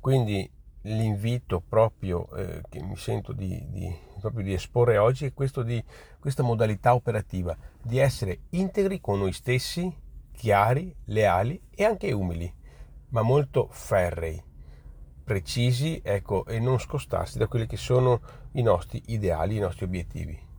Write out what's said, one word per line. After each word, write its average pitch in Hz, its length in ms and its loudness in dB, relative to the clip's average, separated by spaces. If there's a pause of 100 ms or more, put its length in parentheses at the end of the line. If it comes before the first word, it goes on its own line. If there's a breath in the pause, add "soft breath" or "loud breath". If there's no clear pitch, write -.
Quindi 113 500 2 (340)
l'invito 110 760 0
proprio, 95 720 2
eh, 82 320 -6
che - 160 -12
mi 92 140 -8
sento 110 340 -4
di, 90 380 -6
di, 90 280 -6 (220 loud breath)
proprio 107 240 -4
di 98 80 -2
esporre 117 460 2
oggi 127 260 4
è 135 100 -4
questo 135 300 -4
di, 117 180 -2 (380 loud breath)
questa 139 240 -2
modalità 113 500 4
operativa, 95 640 0 (260 soft breath)
di 120 180 -2
essere 107 500 2
integri 180 500 0
con 202 200 0
noi 190 120 2
stessi, 156 640 -2 (380)
chiari, 117 600 4 (120)
leali 107 640 2
e 202 160 0
anche 208 260 0
umili, 87 420 -4 (560 soft breath)
ma 113 120 2
molto 135 500 2
ferrei, 85 720 -2 (800 soft breath)
precisi, 123 800 0
ecco, 98 440 -2
e 113 120 -4
non 127 200 2
scostarsi - 580 -4
da 113 100 2
quelli 113 180 -2
che 110 120 -8
sono 127 420 2 (320 loud breath)
i 131 100 -2
nostri 107 440 2
ideali, 98 500 0
i 107 40 0
nostri 95 260 -2
obiettivi. 85 520 -6 (220)